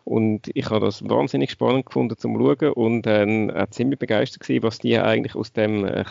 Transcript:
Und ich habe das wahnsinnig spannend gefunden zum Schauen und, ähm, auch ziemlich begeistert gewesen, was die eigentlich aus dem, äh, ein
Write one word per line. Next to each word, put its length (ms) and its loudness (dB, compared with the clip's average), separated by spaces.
Und 500 0
ich 160 -4
habe 160 0
das 220 -6
wahnsinnig 440 0
spannend 340 0
gefunden 320 -2
zum 180 -2
Schauen 360 2
und, 340 0
ähm, 440 2
auch 200 -2
ziemlich 300 -2
begeistert 420 -2
gewesen, 220 0
was 140 -2
die 200 2
eigentlich 380 0
aus 160 -6
dem, 320 0
äh, 60 -2
ein 200 -2